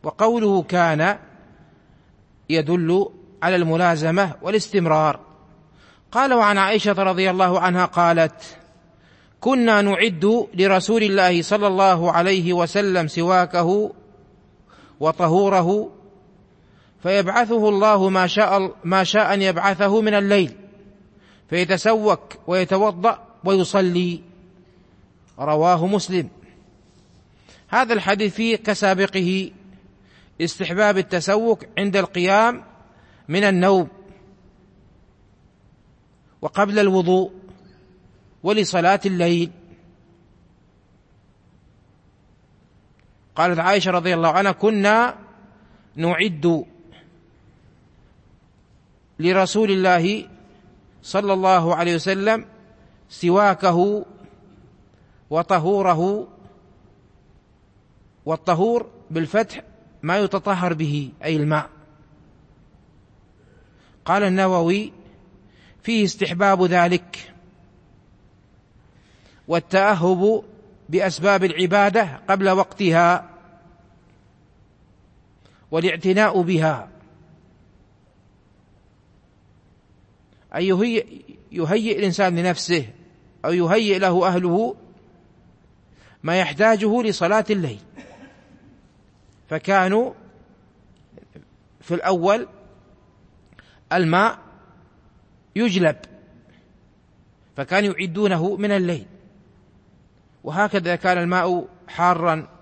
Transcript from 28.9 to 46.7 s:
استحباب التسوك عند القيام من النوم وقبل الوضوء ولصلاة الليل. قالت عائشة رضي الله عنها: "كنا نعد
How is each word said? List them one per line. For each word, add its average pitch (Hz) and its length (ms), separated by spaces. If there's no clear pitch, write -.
استحباب 185 560
التسوك 196 680
عند 196 200
القيام 196 680
من 185 160
النوم 185 440
وقبل 202 380
الوضوء 190 520
ولصلاة 190 640
الليل. 175 460
قالت 170 240
عائشة 185 320
رضي 180 220
الله 165 160
عنها: 190 220
"كنا 214 640
نعد 165 720